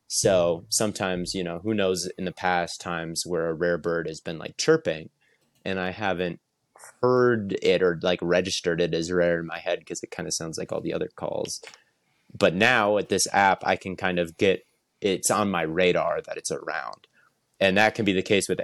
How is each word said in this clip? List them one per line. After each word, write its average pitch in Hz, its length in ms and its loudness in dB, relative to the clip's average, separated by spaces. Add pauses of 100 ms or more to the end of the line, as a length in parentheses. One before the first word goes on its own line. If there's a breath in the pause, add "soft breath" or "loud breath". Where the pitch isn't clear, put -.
So 87 600 2
sometimes, 92 680 -2
you 92 80 -2
know, 85 160 -6
who 107 160 -4
knows 92 420 0
in 95 80 -6
the 87 80 -4
past 90 480 -2
times 82 440 -6
where 82 240 -2
a 82 40 -2
rare 85 240 0
bird 82 300 -4
has 80 140 -10
been, 82 180 -10
like, - 180 -14
chirping 85 520 0 (560)
and 95 140 -4
I 92 120 -4
haven't 90 500 -4 (600)
heard 123 640 4
it 90 200 4
or, 87 200 2
like, 90 180 0
registered 87 600 0
it 85 140 0
as 82 160 -2
rare 87 280 2
in 82 80 -6
my 82 120 -8
head 85 260 -4
'cause - 180 -10
it - 80 -12
kinda 85 200 -8
sounds 80 260 -8
like 82 140 -8
all - 100 -4
the 80 120 -6
other - 220 -4
calls. - 460 -6 (760 loud breath)
But 87 180 4
now 107 400 4
with 98 140 0
this 95 240 2
app, 98 320 4
I 95 120 2
can 92 200 -8
kind 90 220 -2
of 82 180 -4
get, 95 280 2 (360)
it's 98 300 0
on 101 200 0
my 85 120 -2
radar 80 600 2
that - 140 -10
it's - 140 -6
around. 73 560 -8 (520 soft breath)
And 95 180 4
that 107 180 4
can 110 100 -2
be 98 80 2
the 92 100 0
case 98 260 2
with 90 140 -2